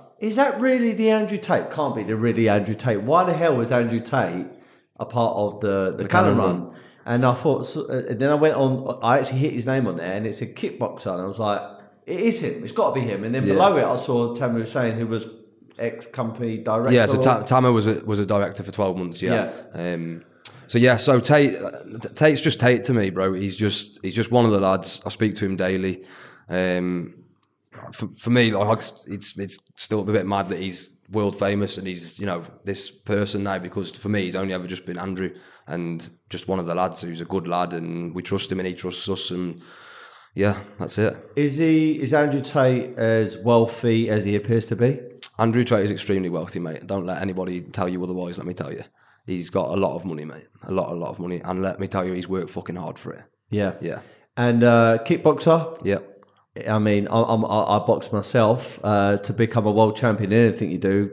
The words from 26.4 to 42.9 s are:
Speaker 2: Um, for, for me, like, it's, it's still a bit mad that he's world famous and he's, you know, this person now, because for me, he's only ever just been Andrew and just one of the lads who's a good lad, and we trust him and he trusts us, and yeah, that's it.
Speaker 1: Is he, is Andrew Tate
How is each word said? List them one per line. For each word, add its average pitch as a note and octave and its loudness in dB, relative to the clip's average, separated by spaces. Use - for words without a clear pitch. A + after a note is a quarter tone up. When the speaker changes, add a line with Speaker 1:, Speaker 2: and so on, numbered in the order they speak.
Speaker 2:
Um, F2+ -2
for, - -8
for - -6
me, A#2+ 6
like, G#2 2
it's, - -10
it's G2 -8
still - -4
a F#2+ -4
bit G#2 0
mad G2 0
that F2 -4
he's F#2 -8
world G2+ -2
famous G2+ 0
and F#2+ -8
he's, F2 -10
you G2+ -8
know, F2 -6
this G2 -8
person G2+ -2
now, G2 -2
because F2+ -8
for - -8
me, G#2 0
he's F2+ -4
only F#2+ -2
ever F2+ -6
just F2+ -10
been F2 -8
Andrew F#2 -6
and E2+ -6
just - -12
one F#2+ 0
of F2 -4
the E2+ -2
lads F2+ -2
who's E2+ -10
a E2+ -10
good F2 -4
lad, F2 -2
and E2+ -6
we F2+ -8
trust - -4
him F#2 -4
and F#2 -4
he F2+ -6
trusts F2+ -10
us, F#2 -6
and F2+ -6
yeah, G2 0
that's - -6
it. G#2+ 2
Speaker 1:
Is C#3+ 0
he, D#3+ 2
is C3 -2
Andrew D3 2
Tate C3 2